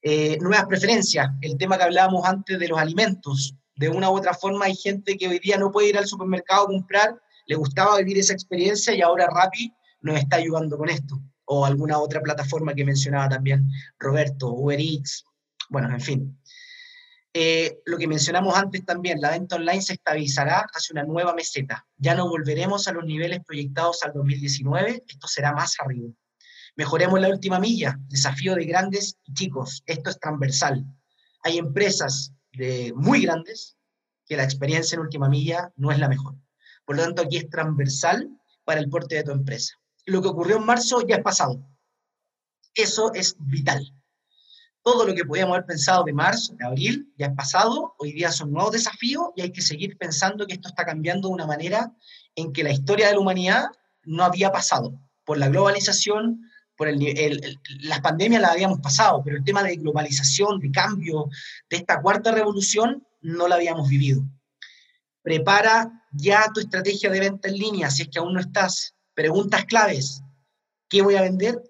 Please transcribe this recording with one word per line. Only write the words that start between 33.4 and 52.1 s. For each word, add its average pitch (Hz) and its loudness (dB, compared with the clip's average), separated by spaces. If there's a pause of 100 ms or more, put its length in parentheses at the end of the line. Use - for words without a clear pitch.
que 151 -6
la 127 0
experiencia 151 -2
en 165 -6
última 147 -2
milla 165 0
no 143 -2
es 139 2
la 139 2
mejor. - -2 (500)
Por 143 -4
lo 160 0
tanto, 175 -2
aquí 170 -2
es 160 -6
transversal 151 -2 (340)
para 156 -2
el 143 -4
porte 160 -4
de 151 -2
tu 143 -6
empresa. 135 -4 (320)
Lo 185 0
que 190 0
ocurrió 170 2
en 214 0
marzo 233 2
ya 190 2
es - -4
pasado. 156 -2 (1120)
Eso 214 0
es 185 -2
vital. 139 -2 (920)
Todo 240 4
lo 190 0
que 175 -2
podíamos 180 0
haber 180 -2
pensado 175 2
de 151 -2
marzo, 180 0
de - -12
abril, 135 -4
ya 139 -4
es 139 -4
pasado. 208 0
Hoy 147 -8
día 165 -2
son 151 -4
nuevos 196 0
desafíos 240 -2
y 185 -6
hay 180 -4
que 180 -6
seguir 160 -2
pensando 190 -2
que 190 -10
esto 185 -12
está 175 -4
cambiando 170 -4
de 185 -2
una 165 -4
manera 180 -2 (440)